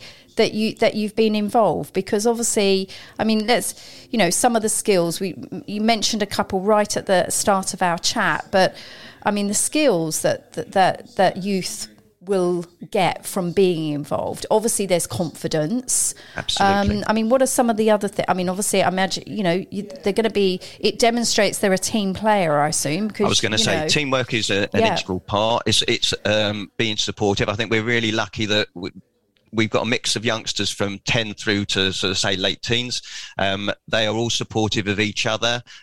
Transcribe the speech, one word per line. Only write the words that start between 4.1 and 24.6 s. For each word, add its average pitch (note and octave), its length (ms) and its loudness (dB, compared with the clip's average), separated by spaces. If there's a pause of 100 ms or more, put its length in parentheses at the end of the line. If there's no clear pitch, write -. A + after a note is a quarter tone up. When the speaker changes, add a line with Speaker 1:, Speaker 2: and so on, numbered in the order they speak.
Speaker 1:
know, F3+ 140 4
some A#3+ 240 2
of G#3+ 80 0
the G#3+ 60 0
skills E3+ 500 2
we, F#3+ 160 -4 (320)
you G#3 140 -6
mentioned A3 420 2
a - 20 -2
couple G3 360 -2
right G#3 360 2
at - 80 -6
the F#3 240 2
start F#3+ 460 0
of F#3 80 -4
our F3 160 0
chat, - 520 -2
but F#3 240 4 (480)
I - 80 2
mean, G3+ 160 -2
the G3+ 60 -2
skills G3 680 0
that, - 300 -2
that, D#3+ 180 -8
that, - 440 0
that F#3 280 2
youth F#3+ 460 -4 (300)
will F3+ 460 0 (240)
get F3+ 340 0
from F3+ 280 -4
being D#3+ 420 2
involved. - 560 -4
Obviously, G#3+ 380 0
there's F3 180 2
confidence. - 1120 -2 (200)
Speaker 2:
Absolutely. G3+ 640 2
Speaker 1:
Um, G3 100 -4
I G#3+ 60 2
mean, A3 160 0
what C4 140 4
are B3+ 40 2
some B3 220 2
of G#3+ 80 2
the A3 140 4
other G#3 160 2
thi-, - 200 -2
I F#3 60 2
mean, F#3 160 0
obviously, F#3+ 320 0
I D#3+ 60 4
imagine, F#3+ 400 0
you G#3 160 -6
know, F3+ 260 2
you, G3 180 -8 (160)
they're G3+ 80 0
gonna A3 200 2
be, F#3+ 280 2 (200)
it - 180 0
demonstrates A#3 600 2
they're G3+ 120 2
a F#3 60 4
team G3 380 -2
player, G3 440 2
I D3+ 100 2
assume, E3+ 420 -2
'cause, G#3 140 0
Speaker 2:
I - 40 4
was - 120 4
gonna A2 160 0
Speaker 1:
you - 60 2
Speaker 2:
say, D#3+ 180 0
Speaker 1:
know. D#3 60 -2
Speaker 2:
teamwork C3 460 0
is A2 160 0
a, G2+ 140 2 (100)